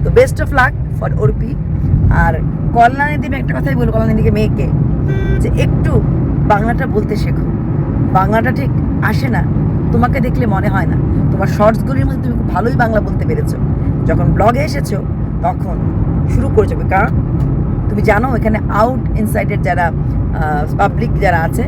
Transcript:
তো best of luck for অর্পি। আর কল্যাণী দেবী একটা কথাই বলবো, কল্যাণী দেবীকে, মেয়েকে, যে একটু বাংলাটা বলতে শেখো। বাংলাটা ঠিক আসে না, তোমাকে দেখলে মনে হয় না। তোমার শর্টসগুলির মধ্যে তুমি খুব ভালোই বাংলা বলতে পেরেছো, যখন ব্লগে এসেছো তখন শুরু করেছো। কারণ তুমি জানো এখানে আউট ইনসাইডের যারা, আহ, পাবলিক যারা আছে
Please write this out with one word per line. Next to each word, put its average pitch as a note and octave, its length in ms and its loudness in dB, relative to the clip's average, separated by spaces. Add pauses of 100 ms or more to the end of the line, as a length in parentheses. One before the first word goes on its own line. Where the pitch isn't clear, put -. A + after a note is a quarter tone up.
তো D#3+ 60 0
best B3+ 280 4
of D4+ 120 -2 (100)
luck C4 140 2 (260)
for - 100 -4 (140)
অর্পি। - 320 0 (680)
আর E3+ 100 2 (400)
কল্যাণী C4+ 440 2
দেবী C#4 180 -4
একটা C4 220 -4
কথাই C4 180 -2
বলবো, A#3+ 160 0
কল্যাণী A3 220 0
দেবীকে, A3 180 2
মেয়েকে, G#3 360 0 (720)
যে - 100 0 (120)
একটু - 300 2 (560)
বাংলাটা A3+ 400 2
বলতে G#3 280 0
শেখো। - 300 -2 (680)
বাংলাটা G#3+ 380 2
ঠিক - 180 0 (340)
আসে - 260 0
না, - 140 0 (480)
তোমাকে B3 280 2
দেখলে B3 260 0
মনে F#3+ 220 0
হয় G3 180 0
না। - 100 0 (360)
তোমার F#3+ 160 0
শর্টসগুলির A3+ 580 0
মধ্যে - 180 -2
তুমি - 140 -2
খুব - 180 -2
ভালোই G#3+ 280 0
বাংলা A3 180 0
বলতে F#3 280 -2
পেরেছো, - 280 -2 (480)
যখন - 280 0
ব্লগে G#3+ 260 2
এসেছো - 380 -2 (460)
তখন - 320 -2 (600)
শুরু - 200 2
করেছো। F#3+ 200 2 (140)
কারণ F#3+ 220 2 (760)
তুমি G3+ 120 0
জানো A#3 340 2
এখানে A3 240 0 (100)
আউট A3+ 500 0
ইনসাইডের G3+ 420 -2
যারা, F3 240 0
আহ, D3+ 920 -2
পাবলিক G3+ 340 0 (100)
যারা F3+ 180 2
আছে - 280 -2